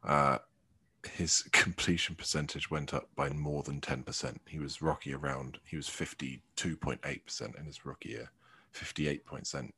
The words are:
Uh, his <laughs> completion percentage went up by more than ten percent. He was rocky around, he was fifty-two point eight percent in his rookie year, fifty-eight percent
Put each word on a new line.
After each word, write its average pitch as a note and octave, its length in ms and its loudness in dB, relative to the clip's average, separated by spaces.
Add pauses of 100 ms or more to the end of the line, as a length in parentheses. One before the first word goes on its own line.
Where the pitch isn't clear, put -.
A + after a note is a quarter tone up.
Uh, C#2+ 360 6 (720)
his - 280 2
<laughs> - 100 -4
completion - 640 4
percentage - 540 -2
went D2+ 240 0
up - 220 -2
by - 140 2
more D2 340 0
than C#2+ 180 -4
ten C2 220 -2
percent. - 440 -4
He D#2 120 -6
was C#2+ 220 -4
rocky D2 320 0
around, C2+ 520 -4
he E2 120 -6
was C#2+ 100 -4
fifty-two - 880 -4
point - 280 -2
eight - 200 -6
percent - 320 -8
in - 80 -10
his - 200 -12
rookie - 240 -8
year, A2+ 200 -8 (420)
fifty-eight - 540 -2
percent C#2 520 -6